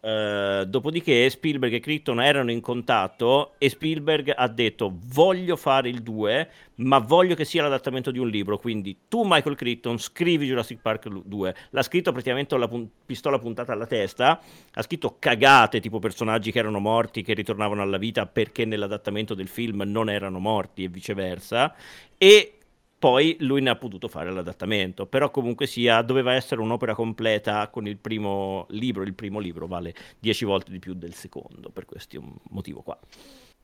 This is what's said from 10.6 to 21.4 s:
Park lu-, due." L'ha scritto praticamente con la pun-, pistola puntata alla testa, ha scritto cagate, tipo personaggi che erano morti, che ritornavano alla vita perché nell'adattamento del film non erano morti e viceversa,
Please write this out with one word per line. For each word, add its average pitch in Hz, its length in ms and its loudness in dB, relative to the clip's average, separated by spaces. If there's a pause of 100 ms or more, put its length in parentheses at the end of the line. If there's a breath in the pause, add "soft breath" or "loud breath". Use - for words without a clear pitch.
Park 110 260 -4
lu-, 98 200 -12
due." 98 260 -4 (180 loud breath)
L'ha 131 120 0
scritto 170 300 -2
praticamente 127 380 -4
con 131 100 0
la 117 80 0
pun-, 117 200 -8 (160)
pistola 135 360 -4
puntata 120 320 -8
alla 110 140 -6
testa, 123 540 0 (340 loud breath)
ha 113 80 -4
scritto - 360 -6
cagate, 120 600 6
tipo 110 180 -6
personaggi 110 540 -2
che 120 80 0
erano 107 180 -2
morti, 110 440 0
che 107 120 -2
ritornavano 104 480 -2
alla 98 160 0
vita 107 260 -2
perché 113 400 -2
nell'adattamento 104 680 -4
del 95 140 -8
film 110 360 -6
non 107 260 -2
erano 98 280 -4
morti 98 460 -4
e 92 40 -8
viceversa, 95 840 -4 (420 loud breath)